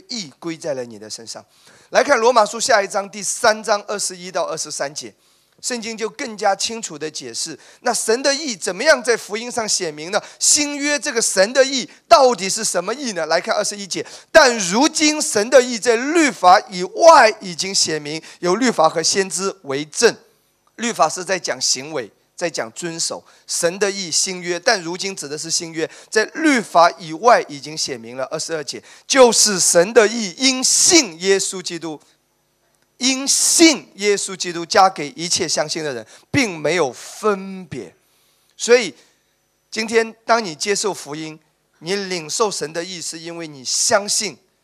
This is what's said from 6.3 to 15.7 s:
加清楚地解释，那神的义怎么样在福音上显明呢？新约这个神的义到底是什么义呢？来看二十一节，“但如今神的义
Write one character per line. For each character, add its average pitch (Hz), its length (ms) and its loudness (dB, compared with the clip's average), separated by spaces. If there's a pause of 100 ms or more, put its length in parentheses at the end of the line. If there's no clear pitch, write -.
加 196 180 2
清 226 260 -6
楚 160 160 -12
地 156 120 -8
解 127 240 -12
释， 151 240 -10 (240)
那 233 120 -2
神 233 280 0
的 277 120 2
义 277 220 -6
怎 185 200 -6
么 202 80 -6
样 285 200 4
在 226 140 0
福 - 180 -10
音 233 140 -8
上 226 180 -4
显 180 240 -4
明 151 200 -10
呢？ 202 100 -2 (160)
新 294 400 0
约 285 220 -2
这 294 120 -6
个 240 100 -2
神 202 300 2
的 262 140 4
义 269 240 -4 (180)
到 262 280 6
底 185 120 -6
是 208 160 -4
什 175 200 -2
么 202 100 -4
义 262 200 -8
呢？ 165 120 -4
来 165 160 2
看 202 140 -2
二 208 80 0
十 208 120 -6
一 202 120 -12
节 165 180 -8 (260)
，“但 269 280 8
如 208 280 2
今 302 320 0
神 233 300 -2
的 262 120 8
义 247 180 -2